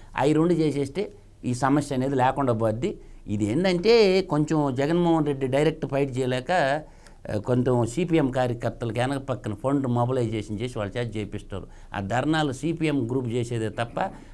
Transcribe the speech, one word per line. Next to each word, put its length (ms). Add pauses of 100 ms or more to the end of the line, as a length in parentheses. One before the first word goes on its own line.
(180)
అవి 160
రెండు 200
చేసేస్తే 600 (320)
ఈ 80
సమస్య 420
అనేది 200
లేకుండా 380
పోద్ది. 460 (280)
ఇది 180
ఏంటంటే, 760
కొంచెం 540
జగన్మోహన్ 500
రెడ్డి 220
డైరెక్ట్ 380
ఫైట్ 320
చేయలేక, 340
ఆ, 840
కొంచెం 480
సీపీఎం 460
కార్యకర్తలకు 680
వెనక 180
పక్కన 360
ఫండ్ 340
మొబిలైజేషన్ 720
చేసి 200
వాళ్ళ 180
చేత 200
చేపిస్తారు. 500 (260)
ఆ 60
ధర్నాలు 520
సీపీఎం 600
గ్రూప్ 160
చేసేదే 420
తప్ప, 300 (340)